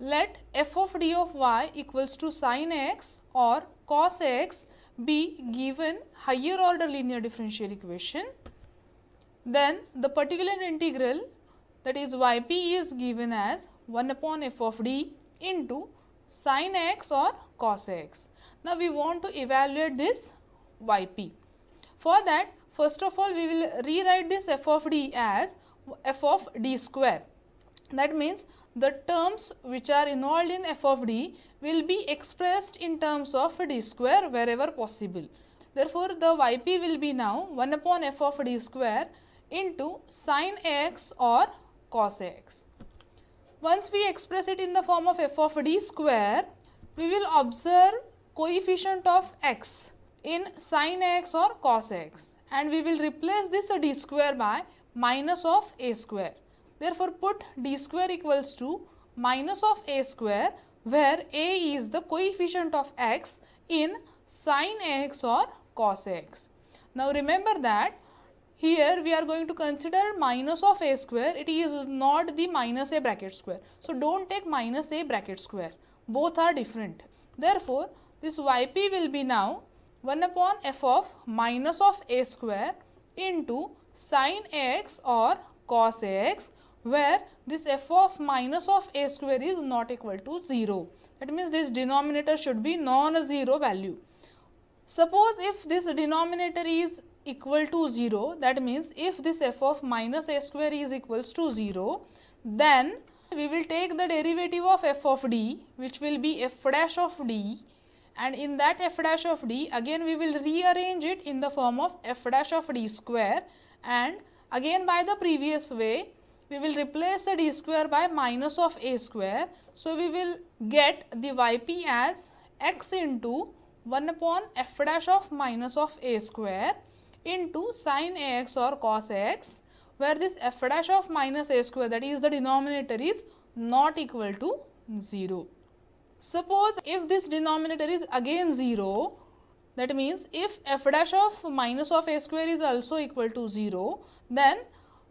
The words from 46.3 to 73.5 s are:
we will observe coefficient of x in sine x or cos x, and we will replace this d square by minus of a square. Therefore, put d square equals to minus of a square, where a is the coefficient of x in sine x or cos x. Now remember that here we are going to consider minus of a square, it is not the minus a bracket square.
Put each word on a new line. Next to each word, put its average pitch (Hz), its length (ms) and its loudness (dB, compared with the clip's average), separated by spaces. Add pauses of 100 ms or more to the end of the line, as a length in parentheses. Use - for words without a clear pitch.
we 330 100 -2
will 392 220 0 (100)
observe 349 540 6 (420)
coefficient 370 720 0
of 370 260 4 (100)
x - 500 0 (320)
in 339 220 -4 (120)
sine 320 440 0
x 349 320 0
or 359 220 4
cos 226 360 2
x, 165 420 -10 (160)
and 285 200 -2
we 320 100 0
will 311 180 0
replace 330 520 -2
this 403 200 0 (100)
d 285 120 2
square 285 420 0
by 240 280 -2 (320)
minus 277 500 0
of 330 340 2
a 247 140 -2
square. 202 420 -6 (460)
Therefore, 349 320 -2
put 392 320 -4 (180)
d 269 140 -2
square 359 340 -2
equals 294 460 0
to 311 240 -6 (360)
minus 269 460 0
of 427 260 4
a 269 140 2
square, 233 500 0 (300)
where 285 400 4 (100)
a 320 200 0 (200)
is 254 160 -2
the 302 140 -2
coefficient 349 720 -2
of 285 240 -2
x 240 420 -2 (280)
in 330 260 2 (320)
sine 339 560 -2
x 285 400 -2
or 240 240 2 (300)
cos 202 320 0
x. - 400 -10 (460)
Now 269 180 0
remember 330 480 2
that 233 360 2 (600)
here 320 460 4
we 330 120 0
are 320 100 2
going 320 220 -2
to 330 80 -6
consider 311 480 0 (160)
minus 277 460 0
of 392 180 6
a 277 140 2
square, 262 400 -2
it 294 120 -8
is 302 380 0
not 285 500 2
the 339 120 0
minus 269 440 -2
a 311 80 2
bracket 202 340 -4
square. - 260 -10 (200)